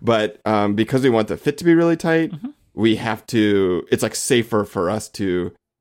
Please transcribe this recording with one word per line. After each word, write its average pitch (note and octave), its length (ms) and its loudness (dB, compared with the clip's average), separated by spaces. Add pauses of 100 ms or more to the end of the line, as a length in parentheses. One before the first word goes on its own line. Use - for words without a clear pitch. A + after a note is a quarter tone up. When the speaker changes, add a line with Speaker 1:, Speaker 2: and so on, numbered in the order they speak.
Speaker 1:
but, G#2+ 440 0
um, G#2 320 0
because A2+ 260 0
we C#3 80 4
want G#3+ 160 2
the D#2 100 -6
fit D3 220 -4
to F3 60 -6
be E3+ 100 4
really E3 220 2
tight, E3 340 0
Speaker 2:
Mm-hmm. G#3 200 -12 (240)
Speaker 1:
we A2 220 2
have G#2+ 320 -6
to, G2 640 2
it's, A#2+ 140 0
like, A2 100 -4
safer A2+ 500 0
for F2+ 240 -4
us G#2+ 220 -4
to F2+ 420 -4 (280)